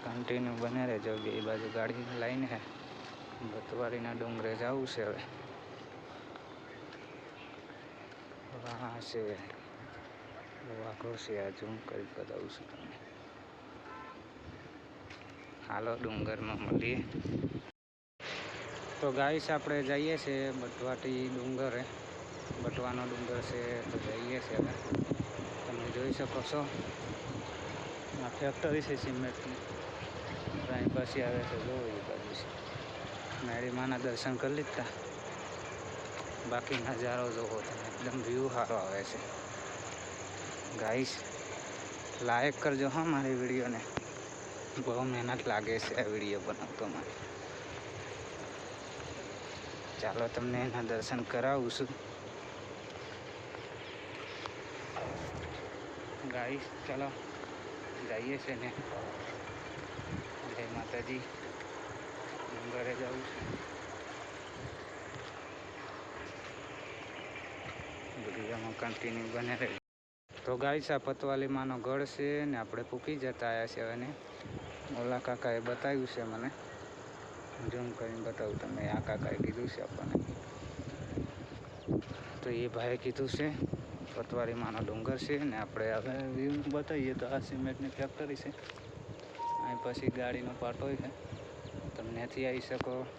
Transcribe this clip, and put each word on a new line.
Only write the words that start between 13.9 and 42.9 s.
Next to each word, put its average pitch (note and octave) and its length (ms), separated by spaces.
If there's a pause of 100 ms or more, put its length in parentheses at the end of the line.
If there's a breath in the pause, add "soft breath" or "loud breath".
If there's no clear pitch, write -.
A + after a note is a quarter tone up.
હાલો, A2+ 280
ડુંગરમાં A2 680
મળીએ. A2 420 (2000 loud breath)
તો C#3 100
ગાઈસ, C#3+ 380
આપણે D3 340
જઈએ D3 340
છે C3+ 340
બટવાટી B2+ 800
ડુંગરે. B2+ 560 (760)
બટવાનો B2 440
ડુંગર A#2+ 360
છે, A#2+ 200 (300)
તો A#2 60
જઈએ A2+ 420
છે A#2 160
હવે. B2+ 180 (920)
તમે A#2+ 220
જોઈ B2+ 240
શકો C3 280
છો, D3 240 (1600)
આ A#2+ 40
ફેક્ટરી D3 520
છે C#3 160
સિમેન્ટની. B2+ 580 (1120)
તો B2+ 60
અહીં A#2+ 160
પછી B2+ 320
આવે A#2+ 180
છે, A#2+ 180
જો A#2 180 (120)
એ G#2 220
બાજુ G2+ 240
છે. - 260 (840)
મેરી A#2+ 240
માના B2+ 280
દર્શન B2 400
કરી C3+ 160
લીધા. C#3+ 320 (1600)
બાકી A#2+ 260
નજારો B2 560
જોવો A2 300
તમે, - 260
એકદમ B2 340
વ્યૂ B2+ 280
સારો A#2+ 260
આવે G2 280
છે. - 160 (1600)
ગાઈસ, A#2 340 (1080)
લાઈક B2 380
કરજો C#3 300
હો D#3+ 140